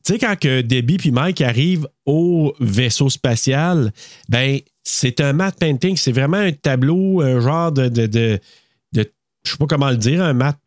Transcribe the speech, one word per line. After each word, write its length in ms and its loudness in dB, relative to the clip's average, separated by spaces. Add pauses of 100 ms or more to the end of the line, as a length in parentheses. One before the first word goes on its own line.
tu 80 0
sais, 60 -2
quand 200 -2
que 220 2
Debbie 360 0
puis 140 0
Mike 300 0
arrivent 460 0 (180)
au 540 2
vaisseau 500 0
spatial, 840 0 (380)
ben, 300 0 (240)
c'est 380 -2
un 120 0
matte 240 -2
painting. 400 -2
C'est 140 -2
vraiment 260 0
un 140 0
tableau, 720 0
un 180 2
genre 320 0
de... 180 0
de, 160 0
de, 340 0 (540)
de, 180 0 (340)
je 60 -6
sais 60 -10
pas 80 0
comment 240 0
le 80 0
dire, 260 0
un 100 2
matte 340 0